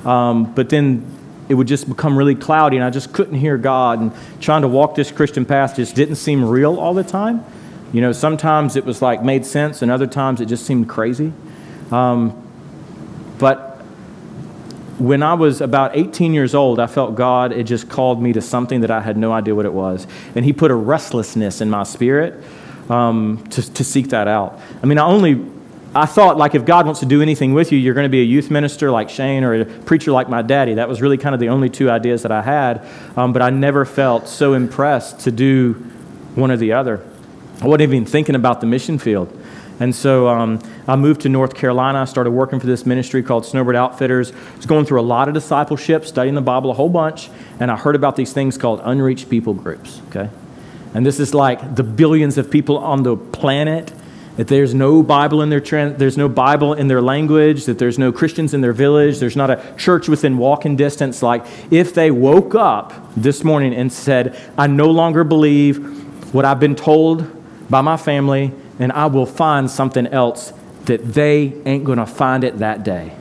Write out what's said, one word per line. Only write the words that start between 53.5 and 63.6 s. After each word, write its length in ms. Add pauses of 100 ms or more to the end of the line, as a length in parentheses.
that 100
there's 260
no 300
Bible 380
in 80
their 100
tran-, 380
there's 200
no 120
Bible 440
in 140
their 140
language, 640
that 120
there's 220
no 140
Christians 400
in 80
their 100
village, 480
there's 160
not 140
a 100 (160)
church 320
within 300
walking 400
distance. 440
Like, 240 (240)
if 240
they 180
woke 440
up 380 (240)
this 260
morning 300